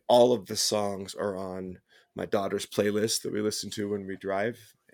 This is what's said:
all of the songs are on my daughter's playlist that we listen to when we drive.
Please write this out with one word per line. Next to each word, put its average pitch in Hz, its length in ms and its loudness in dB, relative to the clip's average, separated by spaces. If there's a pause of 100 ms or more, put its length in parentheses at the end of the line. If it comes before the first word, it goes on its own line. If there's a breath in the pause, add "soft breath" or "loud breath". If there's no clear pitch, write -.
all 123 240 10
of 101 140 0
the 107 100 -8
songs 101 600 -2
are 98 200 -2
on 92 440 -8 (360)
my 92 120 -6
daughter's 98 400 -2
playlist 104 560 0
that - 100 -6
we 104 80 -2
listen 104 300 -4
to 101 180 -6
when 98 160 -4
we 95 120 -8
drive. 104 580 -4 (180)